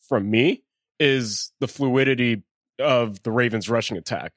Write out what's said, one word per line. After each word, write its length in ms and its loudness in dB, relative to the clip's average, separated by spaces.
from 220 0
me 320 4
is 600 0
the 80 -2
fluidity 760 0
of 460 0
the 80 -4
Ravens 360 0
rushing 300 -2
attack. 400 -8